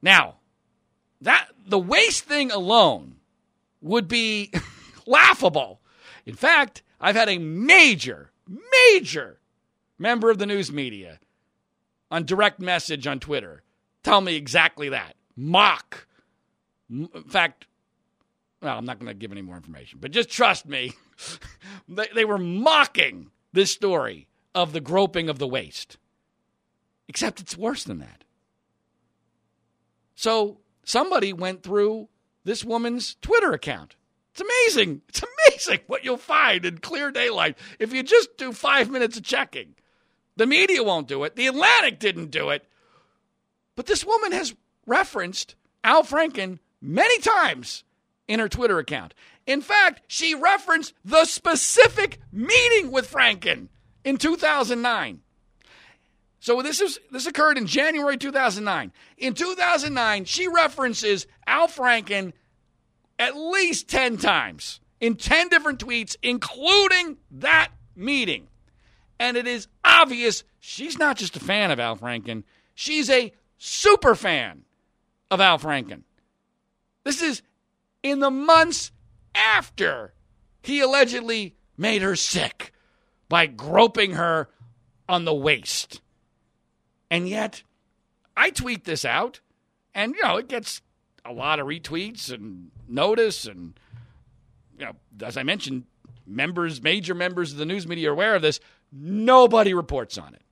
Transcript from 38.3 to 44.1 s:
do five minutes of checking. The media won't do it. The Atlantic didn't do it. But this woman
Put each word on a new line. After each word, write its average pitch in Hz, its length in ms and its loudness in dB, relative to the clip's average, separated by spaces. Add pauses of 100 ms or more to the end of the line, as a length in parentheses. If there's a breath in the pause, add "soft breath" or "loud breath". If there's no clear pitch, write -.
do 262 140 -10
five 277 360 0
minutes 240 300 -4
of 202 60 -16
checking. 127 500 -6 (600)
The 220 100 2
media 330 360 2
won't 170 260 -2
do 139 160 -4
it. 160 120 -8
The 247 120 0
Atlantic 320 500 2
didn't 170 320 -6
do 147 200 -4
it. 147 160 -6 (1120)
But 247 100 -10
this 392 200 -2
woman 427 260 0